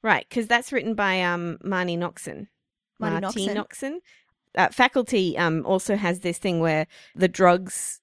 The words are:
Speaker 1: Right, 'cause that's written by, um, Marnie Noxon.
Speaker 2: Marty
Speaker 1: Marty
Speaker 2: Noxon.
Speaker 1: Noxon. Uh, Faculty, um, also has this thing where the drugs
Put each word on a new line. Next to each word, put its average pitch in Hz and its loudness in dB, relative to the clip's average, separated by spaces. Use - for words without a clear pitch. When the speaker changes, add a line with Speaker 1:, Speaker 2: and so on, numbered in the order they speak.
Speaker 1:
Right, 208 2
'cause 226 -4
that's 240 0
written 226 -2
by, 190 0
um, 175 -2
Marnie 180 -2
Noxon. 170 -8
Speaker 2:
Marty 165 -2
Speaker 1:
Marty 196 -4
Speaker 2:
Noxon. 208 -2
Speaker 1:
Noxon. 277 -8
Uh, 156 4
Faculty, 226 2
um, 165 0
also 190 0
has 180 -2
this 175 -4
thing 175 -2
where 156 2
the 185 2
drugs 180 2